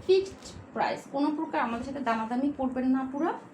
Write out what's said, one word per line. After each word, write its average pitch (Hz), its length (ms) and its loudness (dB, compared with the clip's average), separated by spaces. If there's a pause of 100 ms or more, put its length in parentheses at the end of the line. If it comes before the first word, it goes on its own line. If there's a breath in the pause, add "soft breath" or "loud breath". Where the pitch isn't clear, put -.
ফিক্সড 381 380 4 (300)
প্রাইস। - 260 0 (140)
কোনো 285 140 4 (100)
প্রকার 311 200 -2 (100)
আমাদের 233 200 -4
সাথে 277 200 -6
দামাদামি 233 500 0
করবেন 262 280 0 (100)
না 262 60 0 (100)
পুরা 330 200 0 (220)